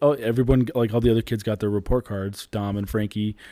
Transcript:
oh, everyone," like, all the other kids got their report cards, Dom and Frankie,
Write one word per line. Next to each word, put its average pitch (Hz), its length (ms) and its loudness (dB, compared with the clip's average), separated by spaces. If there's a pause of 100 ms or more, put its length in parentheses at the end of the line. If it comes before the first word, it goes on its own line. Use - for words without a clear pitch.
oh, 147 120 6
everyone," 120 600 2
like, 117 200 0
all 117 80 0
the 117 100 6
other 113 100 4
kids 110 220 -4
got 107 160 -2
their 104 100 -2
report 104 360 0
cards, 98 420 -8
Dom 101 300 -4
and 101 120 -4
Frankie, 107 460 -2 (160)